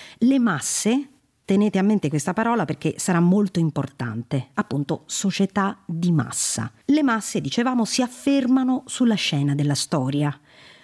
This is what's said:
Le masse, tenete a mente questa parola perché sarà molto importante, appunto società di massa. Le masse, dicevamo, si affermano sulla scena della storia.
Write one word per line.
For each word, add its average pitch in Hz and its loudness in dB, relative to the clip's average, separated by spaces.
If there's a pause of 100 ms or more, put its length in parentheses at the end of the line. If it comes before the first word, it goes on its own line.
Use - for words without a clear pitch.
(180)
Le 269 4
masse, 233 0 (380)
tenete 196 2
a 185 2
mente 202 2
questa 151 -2
parola 226 0
perché 147 -4
sarà 175 0
molto 185 4
importante, 131 -4
appunto 147 -4
società 196 -2
di 175 -2
massa. - -2 (140)
Le 294 4
masse, 226 -2
dicevamo, 233 0
si - -2
affermano 254 0
sulla 233 2
scena 143 0
della 143 2
storia. 139 -2 (500)